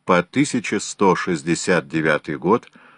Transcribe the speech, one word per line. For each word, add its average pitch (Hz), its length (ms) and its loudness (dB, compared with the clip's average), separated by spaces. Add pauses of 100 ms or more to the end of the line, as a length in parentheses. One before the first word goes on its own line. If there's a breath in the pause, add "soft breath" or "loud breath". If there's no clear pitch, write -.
по 90 160 4
тысяча 120 580 -2
сто 92 360 0
шестьдесят 82 720 -2
девятый 78 500 -2
год 107 340 0 (260 soft breath)